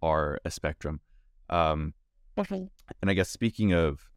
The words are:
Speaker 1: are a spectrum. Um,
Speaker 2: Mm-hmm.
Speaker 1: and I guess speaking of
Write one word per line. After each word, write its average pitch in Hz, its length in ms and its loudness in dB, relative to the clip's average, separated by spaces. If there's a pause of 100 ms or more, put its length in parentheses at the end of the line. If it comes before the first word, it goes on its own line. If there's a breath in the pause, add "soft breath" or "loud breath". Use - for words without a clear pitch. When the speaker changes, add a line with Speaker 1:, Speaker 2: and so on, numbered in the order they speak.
Speaker 1:
are 78 460 0
a 82 40 -4
spectrum. 76 500 -6 (500)
Um, 78 420 2 (460)
Speaker 2:
Mm-hmm. 190 260 -6 (380)
Speaker 1:
and - 80 0
I - 20 2
guess 190 160 2
speaking 107 460 2
of 80 420 2